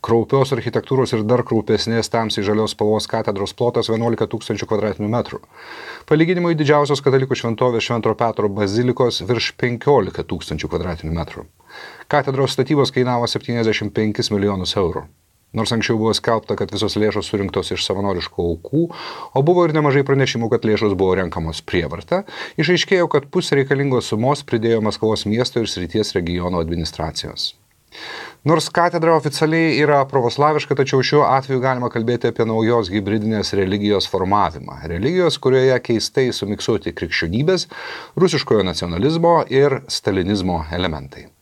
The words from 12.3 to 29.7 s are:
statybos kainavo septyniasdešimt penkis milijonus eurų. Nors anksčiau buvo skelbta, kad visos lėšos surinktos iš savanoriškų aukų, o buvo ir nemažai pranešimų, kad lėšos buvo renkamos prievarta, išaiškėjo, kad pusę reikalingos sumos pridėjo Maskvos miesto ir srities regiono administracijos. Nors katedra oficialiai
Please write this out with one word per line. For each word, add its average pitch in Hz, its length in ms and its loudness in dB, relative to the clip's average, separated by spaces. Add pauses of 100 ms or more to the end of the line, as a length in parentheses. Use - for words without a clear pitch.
statybos 139 400 2
kainavo 123 320 0
septyniasdešimt 110 640 -2
penkis 107 400 0
milijonus 98 480 0
eurų. 82 240 -2 (520)
Nors 110 160 -2
anksčiau 113 240 0
buvo 110 160 2
skelbta, 110 400 0
kad 98 160 -2
visos 101 240 -2
lėšos 104 320 0
surinktos 98 480 -2
iš 92 80 -4
savanoriškų 95 680 -2
aukų, 104 300 -2 (520)
o 135 80 0
buvo 175 240 4
ir 160 80 0
nemažai 143 320 2
pranešimų, 131 460 0
kad 117 180 0
lėšos 104 240 2
buvo 92 240 2
renkamos 87 480 -4
prievarta, 85 540 -2 (420)
išaiškėjo, 175 480 2
kad 139 240 0
pusę 175 240 0
reikalingos 135 540 0
sumos 120 340 0
pridėjo 113 400 2
Maskvos 107 400 0
miesto 117 380 0
ir 104 80 -4
srities 95 420 -2
regiono 87 480 -2
administracijos. 80 920 -6 (920)
Nors 156 240 4
katedra 170 480 4
oficialiai 156 640 2